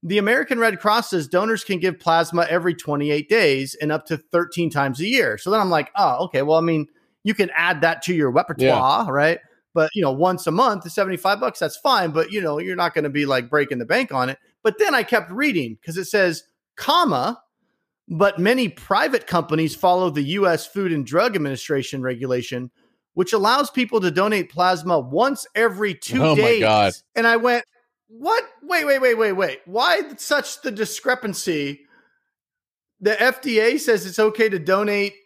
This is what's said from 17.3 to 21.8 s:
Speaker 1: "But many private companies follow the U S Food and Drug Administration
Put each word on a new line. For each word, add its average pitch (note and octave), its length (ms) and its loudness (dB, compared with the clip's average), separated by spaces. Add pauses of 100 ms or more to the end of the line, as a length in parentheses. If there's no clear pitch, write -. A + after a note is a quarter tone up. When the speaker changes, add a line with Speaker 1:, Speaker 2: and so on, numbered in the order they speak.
Speaker 1:
"But F3+ 320 0
many A#3 280 2
private A3 600 -2
companies D#3+ 480 -2
follow F3+ 340 2
the D3 140 -4
U F#3 240 0
S D#3+ 180 -2
Food F#3+ 240 -4
and C#3+ 160 -4
Drug G3 300 0
Administration C#3 680 -4